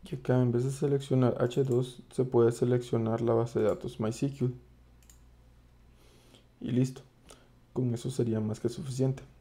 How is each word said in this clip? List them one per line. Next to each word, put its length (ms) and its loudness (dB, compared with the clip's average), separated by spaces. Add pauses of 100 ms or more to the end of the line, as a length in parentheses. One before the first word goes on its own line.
Y 100 -10
acá 260 0
en 120 2
vez 120 2
de 60 -2
seleccionar 680 2
H 240 0
dos, 460 -2
se 140 0
puede 280 6
seleccionar 680 0
la 140 2
base 260 0
de 60 4
datos 340 -2
mysql. 460 -2 (2250)
Y 120 -4
listo. 300 0 (720)
Con 220 0
eso 160 -6
sería 300 -2
más 200 -4
que 80 -2
suficiente. 540 -4 (180)